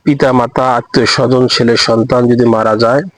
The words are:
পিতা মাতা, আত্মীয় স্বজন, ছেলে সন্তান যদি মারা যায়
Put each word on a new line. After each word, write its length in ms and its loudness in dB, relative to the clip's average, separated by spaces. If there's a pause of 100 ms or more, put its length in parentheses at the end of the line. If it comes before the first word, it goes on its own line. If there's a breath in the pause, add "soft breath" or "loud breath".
পিতা 280 0
মাতা, 340 0 (100)
আত্মীয় 320 -2
স্বজন, 400 0
ছেলে 300 0
সন্তান 500 0
যদি 180 2
মারা 300 0
যায় 260 0 (160)